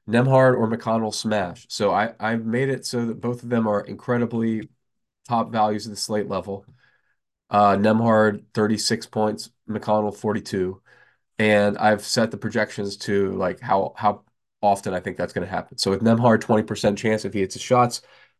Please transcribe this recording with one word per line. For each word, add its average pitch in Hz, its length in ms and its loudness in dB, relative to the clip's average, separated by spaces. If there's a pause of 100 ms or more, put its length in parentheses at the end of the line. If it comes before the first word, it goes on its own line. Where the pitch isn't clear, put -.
Nembhard 131 480 4
or 110 120 0
McConnell 113 440 -2
smash. 98 560 -4
So 101 240 0
I, 117 280 0
I've 113 240 -2
made 120 240 0
it 123 180 -4
so 120 200 -4
that 113 140 -6
both 120 220 -4
of 120 60 -12
them 113 180 0
are 104 140 0
incredibly 113 880 -4 (600)
top 113 220 -2
values 107 360 0
of 110 40 -10
the 101 60 -12
slate 104 320 -4
level. 98 360 -6 (840)
Uh, 101 260 6
Nembhard, 107 680 4 (100)
thirty-six 107 520 0
points, - 440 -4 (180)
McConnell, 107 460 -2
forty-two. 98 680 -4 (560)
And 104 400 4
I've 107 240 2
set - 280 0
the 101 80 -10
projections 104 600 -4
to, 101 340 0
like, 92 280 -4
how, 98 360 -2
how 104 260 -2 (400)
often 101 320 0
I 90 60 -4
think 92 180 -8
that's 87 160 -4
gonna 90 120 -4
happen. 87 300 -8
So - 140 0
with 98 120 0
Nembhard, 113 380 4
twenty 107 220 2
percent 104 340 -2
chance 107 280 -2
if 98 100 -8
he 104 60 -2
hits 95 140 -4
his - 80 -12
shots. - 400 2 (380)